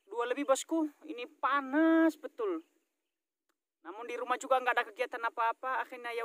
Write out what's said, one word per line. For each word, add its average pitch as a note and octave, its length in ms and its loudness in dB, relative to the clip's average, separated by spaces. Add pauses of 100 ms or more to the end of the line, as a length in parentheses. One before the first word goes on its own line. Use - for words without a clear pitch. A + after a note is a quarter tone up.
dua A#3+ 240 -4
lebih, C#4 160 -2
bosku. D#4 420 0 (220)
Ini C#4 160 -8 (160)
panas D#4 800 4
betul. F3+ 400 -4 (1200)
Namun G3+ 240 -12
di A#3+ 80 -8
rumah B3 240 -2
juga C4 240 4
nggak B3 160 2
ada A#3+ 160 2
kegiatan B3 320 -4
apa-apa. C4 560 -2
Akhirnya A#3+ 320 -8
ya A#3 120 -4